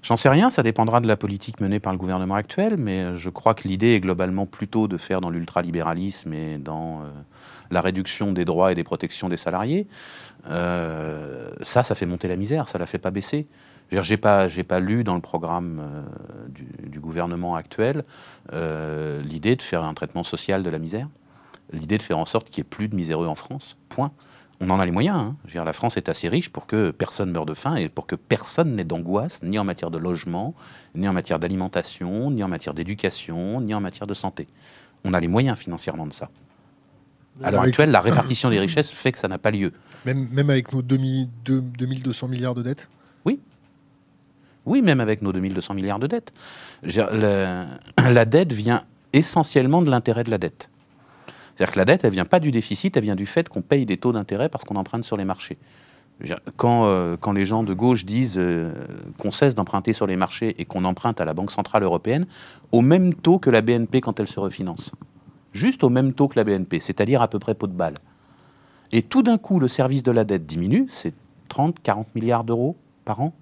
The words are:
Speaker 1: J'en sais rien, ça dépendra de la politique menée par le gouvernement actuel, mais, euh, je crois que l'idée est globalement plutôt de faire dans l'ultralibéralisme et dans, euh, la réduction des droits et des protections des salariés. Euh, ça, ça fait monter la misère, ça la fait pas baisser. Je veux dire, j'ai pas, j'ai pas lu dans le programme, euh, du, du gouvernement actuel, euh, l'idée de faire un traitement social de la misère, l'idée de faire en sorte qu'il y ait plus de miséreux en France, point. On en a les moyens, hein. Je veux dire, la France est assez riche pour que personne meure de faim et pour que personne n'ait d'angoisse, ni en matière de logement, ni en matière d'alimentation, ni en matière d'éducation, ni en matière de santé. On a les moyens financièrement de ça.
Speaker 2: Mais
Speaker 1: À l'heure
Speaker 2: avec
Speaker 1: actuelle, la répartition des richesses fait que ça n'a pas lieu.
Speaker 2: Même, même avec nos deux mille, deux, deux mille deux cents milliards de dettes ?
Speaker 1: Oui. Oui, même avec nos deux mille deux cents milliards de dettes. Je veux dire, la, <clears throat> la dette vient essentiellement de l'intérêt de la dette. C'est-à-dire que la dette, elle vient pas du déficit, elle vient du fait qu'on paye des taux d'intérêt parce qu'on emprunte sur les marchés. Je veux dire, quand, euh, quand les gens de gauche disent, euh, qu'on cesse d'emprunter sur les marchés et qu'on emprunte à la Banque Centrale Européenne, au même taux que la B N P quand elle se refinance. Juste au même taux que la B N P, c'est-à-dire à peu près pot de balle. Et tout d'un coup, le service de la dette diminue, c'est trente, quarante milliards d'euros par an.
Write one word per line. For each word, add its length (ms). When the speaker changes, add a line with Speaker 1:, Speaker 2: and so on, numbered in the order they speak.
Speaker 1:
J'en 140
sais 120
rien, 200
ça 140
dépendra 380
de 80
la 80
politique 440
menée 200
par 120
le 60
gouvernement 380
actuel, 420
mais, 240
euh, 140
je 120
crois 260
que 140
l'idée 260
est 60
globalement 460
plutôt 420
de 80
faire 240
dans 80
l'ultralibéralisme 1040
et 240
dans, 460
euh, 40
la 120
réduction 500
des 140
droits 260
et 20
des 100
protections 440
des 80
salariés. 500
Euh, 1040
ça, 200
ça 120
fait 120
monter 220
la 80
misère, 320
ça 100
la 80
fait 120
pas 120
baisser. 380
Je 60
veux 60
dire, 20
j'ai 120
pas, 320
j'ai 160
pas 160
lu 220
dans 120
le 60
programme, 600
euh, 220
du, 200
du 120
gouvernement 560
actuel, 480
euh, 680
l'idée 340
de 60
faire 220
un 100
traitement 300
social 380
de 80
la 80
misère, 300
l'idée 260
de 40
faire 160
en 80
sorte 220
qu'il 100
y 20
ait 40
plus 240
de 60
miséreux 320
en 80
France, 420
point. 240
On 100
en 100
a 40
les 60
moyens, 260
hein. 280
Je 60
veux 20
dire, 120
la 80
France 240
est 120
assez 200
riche 220
pour 160
que 240
personne 400
meure 160
de 80
faim 220
et 120
pour 200
que 80
personne 580
n'ait 100
d'angoisse, 600
ni 120
en 60
matière 300
de 60
logement, 540
ni 100
en 60
matière 260
d'alimentation, 960
ni 100
en 60
matière 260
d'éducation, 840
ni 120
en 80
matière 280
de 60
santé. 340
On 100
a 60
les 80
moyens 280
financièrement 520
de 40
ça. 160
Speaker 2:
Mais 80
Speaker 1:
À 60
l'heure 80
Speaker 2:
avec 100
Speaker 1:
actuelle, 220
la 80
répartition 500
des 80
richesses 320
fait 220
que 80
ça 80
n'a 100
pas 140
lieu. 200
Speaker 2:
Même, 280
même 180
avec 220
nos 100
deux 140
mille, 320
deux, 160
deux 260
mille 160
deux 100
cents 140
milliards 300
de 60
dettes ? 260
Speaker 1:
Oui. 140
Oui, 160
même 160
avec 240
nos 100
deux 60
mille 160
deux 60
cents 140
milliards 260
de 80
dettes. 240
Je 180
veux 60
dire, 80
la, 520
<clears throat> 240
la 140
dette 280
vient 300
essentiellement 720
de 80
l'intérêt 340
de 80
la 60
dette. 300
C'est-à-dire 200
que 60
la 60
dette, 180
elle 80
vient 120
pas 140
du 140
déficit, 440
elle 60
vient 140
du 100
fait 220
qu'on 140
paye 220
des 120
taux 160
d'intérêt 360
parce 160
qu'on 120
emprunte 260
sur 140
les 80
marchés. 340
Je 80
veux 80
dire, 40
quand, 300
euh, 340
quand 120
les 140
gens 180
de 100
gauche 300
disent, 340
euh, 340
qu'on 140
cesse 240
d'emprunter 360
sur 140
les 80
marchés 460
et 60
qu'on 180
emprunte 360
à 40
la 100
Banque 160
Centrale 320
Européenne, 440
au 100
même 320
taux 280
que 100
la 100
B 100
N 180
P 120
quand 200
elle 80
se 100
refinance. 540
Juste 300
au 60
même 240
taux 160
que 100
la 60
B 60
N 140
P, 140
c'est-à-dire 440
à 60
peu 120
près 160
pot 100
de 60
balle. 220
Et 100
tout 220
d'un 140
coup, 200
le 80
service 380
de 80
la 120
dette 220
diminue, 460
c'est 220
trente, 340
quarante 320
milliards 300
d'euros 320
par 160
an. 220